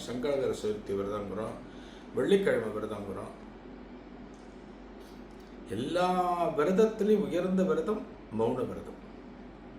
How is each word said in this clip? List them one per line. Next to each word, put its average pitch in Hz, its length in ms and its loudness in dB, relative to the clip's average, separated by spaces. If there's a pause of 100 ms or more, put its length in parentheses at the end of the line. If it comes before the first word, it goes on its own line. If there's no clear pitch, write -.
சங்கடகர 127 520 0
சதுர்த்தி 104 320 -2
விரதங்கிறோம், 101 600 -2 (600)
வெள்ளிக்கிழமை 135 540 4
விரதங்கிறோம். 104 640 -6 (2250)
எல்லா 175 800 4
விரதத்திலையும் 196 800 6
உயர்ந்த 180 360 4
விரதம் 160 380 2 (380)
மௌன 120 160 4
விரதம். - 400 -4 (840)